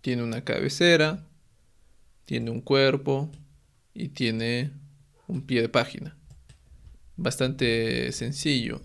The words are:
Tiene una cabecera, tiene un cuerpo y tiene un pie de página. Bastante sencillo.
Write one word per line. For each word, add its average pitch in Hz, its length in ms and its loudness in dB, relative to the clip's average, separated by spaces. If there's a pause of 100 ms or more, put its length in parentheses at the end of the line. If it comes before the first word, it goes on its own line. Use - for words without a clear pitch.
Tiene 123 220 -2
una 117 200 -4
cabecera, 156 840 2 (960)
tiene 117 260 -4
un 117 120 -6
cuerpo 139 680 2 (600)
y - 160 -8
tiene 117 640 -2 (580)
un 131 140 -4
pie 123 180 2
de 113 80 2
página. - 480 -2 (1000)
Bastante 123 960 0
sencillo. 123 720 -2